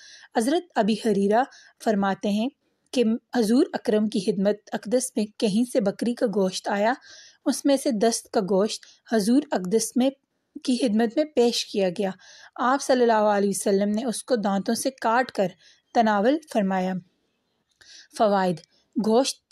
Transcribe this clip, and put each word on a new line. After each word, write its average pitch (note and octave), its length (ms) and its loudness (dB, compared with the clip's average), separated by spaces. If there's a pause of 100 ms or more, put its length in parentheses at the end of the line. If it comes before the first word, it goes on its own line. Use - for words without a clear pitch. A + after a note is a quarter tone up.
(360)
हज़रत C#4 400 0
अबी G#3+ 300 0
हरीरा G#3 400 2 (340)
फरमाते G3+ 480 -2
हैं G#3+ 220 -2 (420)
कि B3+ 80 0 (360)
हुजूर A#3+ 380 2
अकरम G#3+ 340 0
की G#3+ 120 -2
खिदमत G3+ 420 -2 (120)
अक़दस B3 440 -4
में G#3+ 80 -2 (140)
कहीं A3+ 240 0
से B3 160 -2
बकरी G3+ 340 -2
का B3 120 -2
गोश्त F#3+ 420 -2
आया, A3 280 0 (500)
उसमें C#4 300 0
से C4+ 160 -2
दस्त A3+ 420 0
का A#3 60 2
गोश्त G3 400 0 (320)
हुजूर A#3 400 2
अक़दस G#3 440 -2
में C4 160 2 (520)
की B3 120 0
खिदमत A3+ 400 0
में D4+ 160 -2
पेश A#3+ 320 2
किया F#3+ 260 -2
गया। F#3 240 -4 (460)
आप C4 200 0
सल्लल्लाहु A#3 460 2
अलैहि G3+ 240 2
वसल्लम G3+ 380 0
ने G#3+ 160 -2
उसको A#3+ 320 -4
दांतों G3+ 380 -2
से - 160 -4
काट B3 400 0
कर F#3 240 -2 (400)
तनावल A3 460 2 (120)
फरमाया। F#3+ 480 0 (1200)
फ़वाइद, F#3+ 420 2 (380)
गोश्त A3+ 540 0